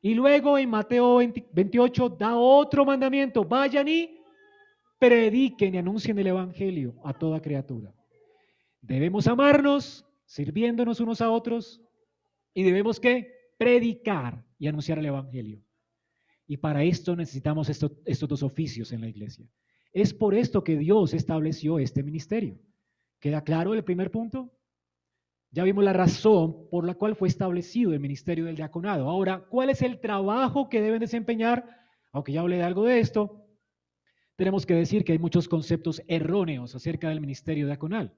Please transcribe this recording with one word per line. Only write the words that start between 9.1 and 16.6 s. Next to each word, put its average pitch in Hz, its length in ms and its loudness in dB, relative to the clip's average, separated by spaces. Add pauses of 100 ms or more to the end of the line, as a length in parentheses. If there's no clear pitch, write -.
amarnos, 285 800 2 (180)
sirviéndonos 233 760 -4
unos 233 200 -2
a 226 100 0
otros, 233 520 -4 (720)
y 185 80 -2
debemos, 196 380 2
¿qué? 247 320 0 (240)
Predicar 226 880 0 (140)
y 147 100 -4
anunciar 151 300 -4
el 151 80 -4
evangelio. 127 540 -8 (840)
Y 143 100 -8
para 147 280 0